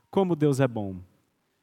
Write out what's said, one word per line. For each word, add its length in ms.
Como 260
Deus 240
é 80
bom. 320